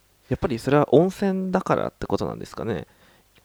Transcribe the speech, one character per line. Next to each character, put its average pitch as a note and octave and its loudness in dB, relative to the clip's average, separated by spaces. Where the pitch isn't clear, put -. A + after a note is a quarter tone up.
や B2+ -2
っ - -2
ぱ G3 -2
り A#2 -4
そ C3 -4
れ C#3+ 6
は - 2
温 E3+ 8
泉 F#3+ -4
だ F#3 2
か - 0
ら - -2
っ - -14
て - -10
こ G2 -2
と G2 -2
な A1+ -6
ん A1 -12
で - -12
す - -16
か - -6
ね？ G2 -6